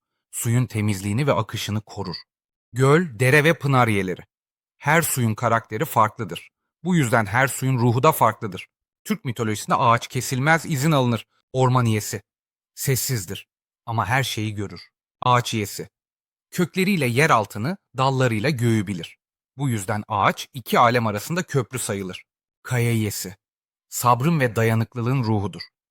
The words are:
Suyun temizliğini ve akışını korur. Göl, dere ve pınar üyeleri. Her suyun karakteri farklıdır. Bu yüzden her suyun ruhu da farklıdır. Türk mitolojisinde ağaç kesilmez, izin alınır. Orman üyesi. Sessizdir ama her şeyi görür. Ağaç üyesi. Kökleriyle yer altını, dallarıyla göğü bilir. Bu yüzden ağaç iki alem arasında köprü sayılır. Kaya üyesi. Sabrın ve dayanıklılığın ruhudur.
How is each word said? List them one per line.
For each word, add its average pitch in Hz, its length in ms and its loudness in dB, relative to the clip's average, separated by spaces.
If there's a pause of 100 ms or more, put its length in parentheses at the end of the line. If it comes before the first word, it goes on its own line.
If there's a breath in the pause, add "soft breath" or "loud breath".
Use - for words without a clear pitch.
(320)
Suyun 120 340 0
temizliğini 104 640 -2
ve 127 60 2
akışını 104 480 -4
korur. 90 340 -10 (580)
Göl, 135 460 2
dere 127 240 6
ve 165 100 4
pınar 131 340 2
üyeleri. 95 340 -2 (560)
Her 160 240 2
suyun 117 340 0
karakteri 113 500 -2
farklıdır. 107 640 -2 (340)
Bu 180 120 0
yüzden 120 300 2
her 117 220 2
suyun 131 300 -2
ruhu 120 260 2
da - 80 6
farklıdır. 107 560 -2 (360)
Türk - 220 -4
mitolojisinde 117 500 -2
ağaç 117 320 2
kesilmez, 139 580 0
izin 151 260 0
alınır. 123 340 2 (280)
Orman 127 320 2
üyesi. 107 360 -2 (540)
Sessizdir 110 720 -4 (380)
ama 113 200 -2
her 127 180 0
şeyi 107 320 -6
görür. 95 260 -10 (400)
Ağaç 123 320 2
üyesi. 101 360 -6 (640)
Kökleriyle 180 540 0
yer 127 240 2
altını, 117 480 0 (200)
dallarıyla 127 520 2
göğü 113 380 2
bilir. 87 300 -8 (400)
Bu 127 120 -2
yüzden 107 380 -4
ağaç 110 460 0
iki - 260 -2
alem 120 280 4
arasında 147 360 -4
köprü - 360 -4
sayılır. 98 440 -8 (400)
Kaya 120 280 -2
üyesi. 107 440 -4 (540)
Sabrın 123 500 2
ve 123 160 0
dayanıklılığın 117 680 0
ruhudur. 101 380 -2 (280)